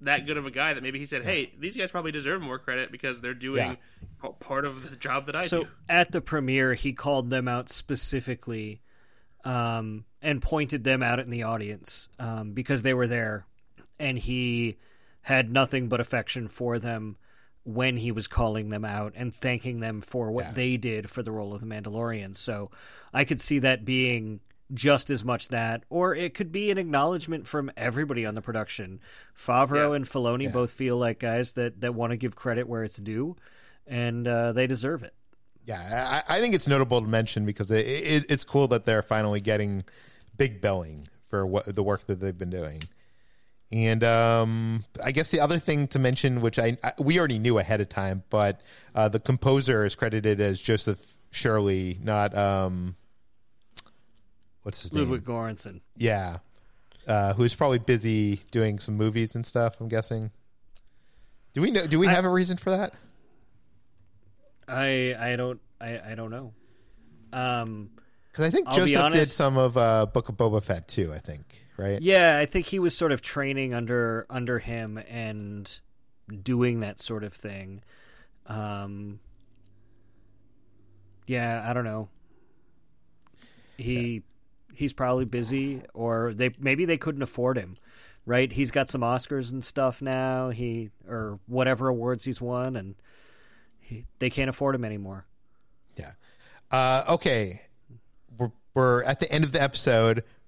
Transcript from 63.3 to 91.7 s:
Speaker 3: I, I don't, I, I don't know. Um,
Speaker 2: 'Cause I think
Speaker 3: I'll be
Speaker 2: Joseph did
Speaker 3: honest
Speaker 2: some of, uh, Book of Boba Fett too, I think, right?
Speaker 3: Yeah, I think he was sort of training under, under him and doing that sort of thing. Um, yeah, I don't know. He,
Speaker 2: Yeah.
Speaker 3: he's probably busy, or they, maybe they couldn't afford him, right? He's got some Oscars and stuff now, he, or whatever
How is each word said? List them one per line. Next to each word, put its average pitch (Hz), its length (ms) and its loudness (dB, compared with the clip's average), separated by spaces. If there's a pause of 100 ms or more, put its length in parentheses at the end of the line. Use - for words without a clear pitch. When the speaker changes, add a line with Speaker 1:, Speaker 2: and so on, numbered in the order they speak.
Speaker 3:
I, 127 500 0
I 120 200 -2
don't, 127 240 -4 (180)
I, 117 320 -10
I 110 40 -10
don't 113 160 -8
know. 120 220 -12 (800)
Um, 117 600 -4 (420)
Speaker 2:
'Cause 151 120 0
I 165 40 2
think 320 180 2
Speaker 3:
I'll 131 80 2
be 143 160 6
Speaker 2:
Joseph 143 200 6
did 165 80 6
Speaker 3:
honest 147 180 4
Speaker 2:
some 135 200 4
of, 127 200 4
uh, 113 280 6
Book 120 240 0
of 110 60 -8
Boba 107 260 2
Fett 85 280 -4
too, 85 240 -2
I 78 60 -10
think, - 460 -16 (120)
right? 98 240 -2
Speaker 3:
Yeah, 175 360 8
I 147 80 4
think 170 200 -2
he 196 140 -4
was 175 160 2
sort 160 180 2
of 123 80 0
training 135 520 -2
under, 117 560 0
under 127 300 -2
him 113 380 -8 (120)
and 107 720 -10 (640)
doing 120 380 2
that 104 180 -8
sort 110 240 -6
of 101 100 -10
thing. 98 480 -12 (640)
Um, 101 760 -8 (2000)
yeah, 117 420 -4
I 120 60 -2
don't 123 120 -2
know. 110 240 -6 (1700)
He, 120 380 -2
Speaker 2:
Yeah. 107 40 -8 (560)
Speaker 3:
he's 143 180 -4
probably 127 320 0
busy, 127 560 -2 (120)
or 117 400 -2
they, 123 260 0
maybe 139 260 2
they 165 120 2
couldn't 139 260 -4
afford 127 340 0
him, 92 200 -8 (480)
right? 123 260 2
He's 135 200 0
got 135 180 0
some 131 120 -4
Oscars 123 500 -2
and 127 120 -8
stuff 131 380 -2
now, 131 480 -2
he, 117 420 -6 (160)
or 107 400 -6
whatever 127 400 2